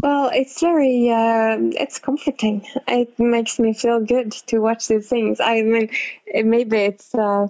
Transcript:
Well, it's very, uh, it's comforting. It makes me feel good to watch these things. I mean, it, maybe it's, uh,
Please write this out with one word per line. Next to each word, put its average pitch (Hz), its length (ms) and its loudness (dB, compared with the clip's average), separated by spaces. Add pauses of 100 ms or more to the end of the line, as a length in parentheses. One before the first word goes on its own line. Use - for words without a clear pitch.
Well, 285 280 2
it's - 300 -2
very, 262 480 2
uh, 226 480 2 (240)
it's - 160 -6
comforting. 220 680 -2 (240)
It 240 300 -2
makes 233 400 0
me 226 160 2
feel 233 320 0
good 240 280 -2 (180)
to 226 80 2
watch 226 280 -2
these 214 220 0
things. 214 300 0
I 226 240 0
mean, 220 260 2 (380)
it, 226 180 0
maybe 226 320 2
it's, 202 380 -2
uh, 202 340 0